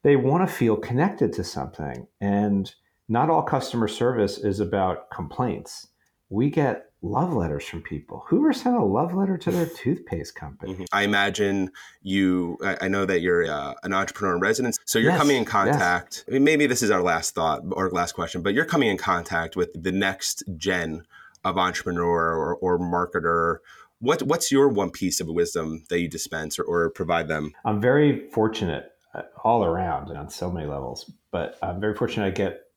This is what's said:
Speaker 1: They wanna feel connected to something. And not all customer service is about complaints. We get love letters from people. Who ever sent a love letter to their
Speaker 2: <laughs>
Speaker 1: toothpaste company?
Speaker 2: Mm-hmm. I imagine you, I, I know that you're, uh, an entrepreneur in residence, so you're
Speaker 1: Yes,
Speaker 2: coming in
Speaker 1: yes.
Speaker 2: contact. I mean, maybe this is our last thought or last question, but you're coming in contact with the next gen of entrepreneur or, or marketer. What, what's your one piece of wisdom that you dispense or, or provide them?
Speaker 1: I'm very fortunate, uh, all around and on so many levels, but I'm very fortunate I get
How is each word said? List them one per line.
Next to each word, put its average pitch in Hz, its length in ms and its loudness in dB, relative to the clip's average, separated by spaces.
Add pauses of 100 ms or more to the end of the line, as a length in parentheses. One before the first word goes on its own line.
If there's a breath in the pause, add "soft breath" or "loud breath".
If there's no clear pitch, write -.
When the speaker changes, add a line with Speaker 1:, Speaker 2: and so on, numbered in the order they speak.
Speaker 1:
They 143 140 8
wanna 147 300 2
feel 113 280 2
connected 135 580 0
to 95 100 -4
something. 69 640 -8 (120)
And 101 540 0 (340)
not 123 220 2
all 160 140 4
customer 120 440 -2
service 113 500 0
is 98 220 -2
about 95 520 0
complaints. - 760 -6 (420)
We 117 200 2
get 139 380 0 (140)
love 131 320 0
letters 80 320 -2
from 80 160 -10
people. - 460 -12
Who 196 120 4
ever 302 140 4
sent 247 240 0
a 226 60 2
love 123 300 2
letter 190 240 0
to - 140 -2
their 175 140 2
Speaker 2:
<laughs> 160 120 -12
Speaker 1:
toothpaste - 580 -4
company? 76 380 -12
Speaker 2:
Mm-hmm. 92 100 -10 (100)
I 101 100 2
imagine 101 680 2 (300 loud breath)
you, 92 600 2
I, 95 220 -2
I - 20 0
know 98 180 0
that 92 160 2
you're, 87 280 4
uh, 71 240 -4 (100)
an 95 100 -2
entrepreneur 95 420 0
in 87 60 0
residence, 113 440 0
so - 140 2
you're 131 120 4
Speaker 1:
Yes, 175 80 2
Speaker 2:
coming 143 180 4
in 117 60 2
Speaker 1:
yes. - 80 -6
Speaker 2:
contact. 95 760 0
I - 40 -8
mean, 135 140 4
maybe 147 200 6
this 123 160 2
is 104 100 4
our 92 100 4
last 87 340 0
thought 78 260 0 (100)
or 92 200 0
last 87 220 -2
question, 87 280 -4
but 98 120 0
you're 151 120 2
coming 139 240 2
in 95 80 0
contact 85 600 -2
with 87 120 0 (120)
the 90 100 -2
next 95 520 -2 (140)
gen 85 480 -2 (380 loud breath)
of 92 140 0
entrepreneur 87 760 0
or, 80 220 -2
or 90 240 0
marketer. 85 800 0 (420 loud breath)
What, 143 240 0
what's 160 260 0
your 139 200 6
one 101 200 0
piece - 300 -4
of 85 80 -6
wisdom 80 640 -2
that 87 100 2
you 85 80 0
dispense 78 500 -8
or, 90 60 -2
or 85 260 2
provide 82 380 0
them? 76 240 -2 (140 loud breath)
Speaker 1:
I'm 104 160 0
very 139 480 4
fortunate, 107 640 -2 (200)
uh, - 100 -10 (200)
all 110 220 4
around 82 440 -2
and - 80 -10
on 73 120 -10
so 90 200 -6
many 82 180 -4
levels, 67 440 -8 (200)
but 85 300 -4
I'm 90 200 -4
very 107 140 0
fortunate 113 320 -2
I 92 40 0
get 95 300 -4 (160)